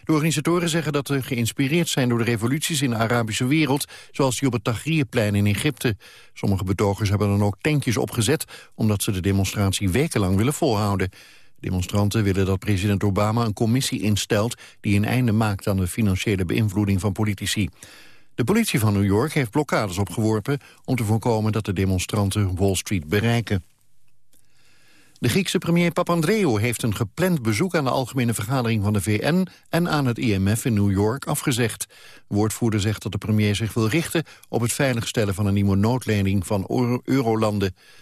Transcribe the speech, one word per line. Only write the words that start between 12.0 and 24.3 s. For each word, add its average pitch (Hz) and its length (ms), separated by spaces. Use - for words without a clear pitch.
willen 95 220
dat 95 140
president 101 440
Obama 107 420
een 104 80
commissie 123 480
instelt 107 600
die 101 160
een 104 100
einde 117 260
maakt 107 360
aan 98 100
de 92 100
financiële 95 580
beïnvloeding 101 540
van 104 120
politici. 101 580
De 123 80
politie 202 360
van 107 140
New 101 120
York 110 280
heeft 135 180
blokkades 123 460
opgeworpen... 110 600
om 127 100
te 120 80
voorkomen 110 480
dat 107 140
de 98 80
demonstranten 95 840
Wall 95 200
Street 85 320
bereiken. 107 560